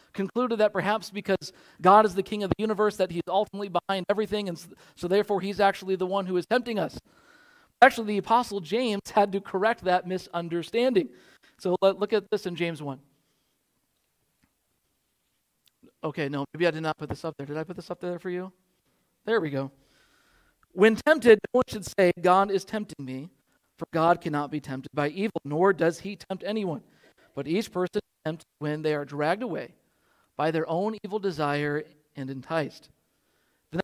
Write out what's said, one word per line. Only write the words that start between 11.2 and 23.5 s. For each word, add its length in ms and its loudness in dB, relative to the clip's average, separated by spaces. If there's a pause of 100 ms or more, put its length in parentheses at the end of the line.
So 240 0
let, 160 4
look 160 -2
at 160 -2
this 160 -2
in 100 -6
James 240 -4
one. 200 -8 (3000)
Okay, 260 -4
no, 240 -4
maybe 140 0
I 20 4
did 140 -4
not 160 -4
put 100 -10
this 160 -8
up 120 -8
there. 100 -12
Did 100 -8
I 60 -6
put 120 -12
this 140 -14
up 100 -10
there 200 -6
for 100 -8
you? 220 -8 (720)
There 160 2
we 80 -4
go. 220 -4 (1040)
"When 220 6
tempted, 440 8 (120)
no 60 2
one 100 4
should 200 -8 (100)
say, 140 6 (100)
'God 300 4
is 140 -2
tempting 380 -8
me,' 280 -10 (480)